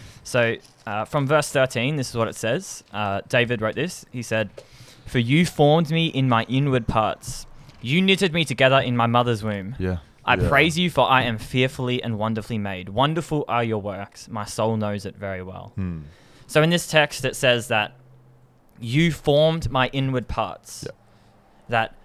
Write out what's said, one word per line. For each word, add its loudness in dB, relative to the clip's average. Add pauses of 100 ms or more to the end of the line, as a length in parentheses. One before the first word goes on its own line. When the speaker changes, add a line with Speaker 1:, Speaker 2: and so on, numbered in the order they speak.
(240)
Speaker 1:
So, 0 (300)
uh, -4
from -2
verse 2
thirteen, 0
this -4
is -10
what 0
it -8
says. -4 (100)
Uh, -4
David 0
wrote -2
this. -6
He -10
said, -2 (560)
"For 0
you 4
formed 4
me 0
in 0
my 4
inward 0
parts. -2 (340)
You 0
knitted 2
me 0
together 4
in -2
my 2
mother's 2
womb. -6
Speaker 2:
Yeah. -2 (260)
Speaker 1:
I 4
Speaker 3:
Yeah. 2
Speaker 1:
praise 4
you, 2
for 2
I 6
am -2
fearfully -2
and -4
wonderfully -4
made. -6
Wonderful -2
are 0
your -2
works. -10
My -8
soul -2
knows -4
it -10
very -8
well." -14
Speaker 3:
Hmm. -6 (440)
Speaker 1:
So 2
in 4
this 0
text, 2
it -2
says 2
that 0 (840)
you 2
formed 0
my 0
inward -2
parts. -8
Speaker 3:
Yeah. -10 (760)
Speaker 1:
That 0